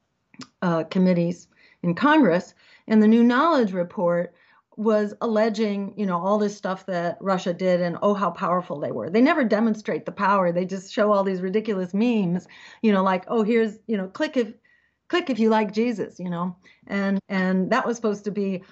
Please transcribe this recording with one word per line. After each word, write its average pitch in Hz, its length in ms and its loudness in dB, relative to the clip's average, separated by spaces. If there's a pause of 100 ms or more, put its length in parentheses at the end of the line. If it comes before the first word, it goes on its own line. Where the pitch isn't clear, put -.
(640)
uh, 170 220 0
committees 180 600 0 (380)
in 170 100 0
Congress. 220 600 4 (340)
And 220 120 6
the 214 60 6
New 226 160 6
Knowledge 247 500 4
report 175 640 -2 (420)
was 214 440 0
alleging, 208 760 -2
you 202 100 -4
know, 175 120 -2
all 196 200 0
this 208 180 -2
stuff 185 300 -8
that 175 340 -4
Russia 185 340 -2
did 180 260 0
and, 175 220 -4
oh, 202 120 2
how 190 180 -2
powerful 175 480 -4
they 135 100 -6
were. 113 200 -8
They 214 100 2
never 302 240 4
demonstrate 214 600 -2
the 175 60 -8
power. 190 380 0
They 180 140 -2
just 185 280 -10
show 208 200 2
all 196 100 4
these 190 180 -2
ridiculous 190 540 -4
memes, 202 540 0 (320)
you 220 100 2
know, 190 140 4
like, 185 240 0
"Oh, 226 160 0
here's, 226 420 0
you 226 100 -2
know, 185 120 -6
click 302 280 -6
if, 233 180 -2 (540)
click 349 220 -2
if 220 80 -2
you 220 120 2
like 220 220 0
Jesus," 220 460 -4
you 180 120 -8
know. 175 260 -6 (300)
And, 196 420 -2
and 185 420 0
that 240 160 0
was 233 100 -4
supposed 208 280 -4
to 208 60 -6
be 196 420 -6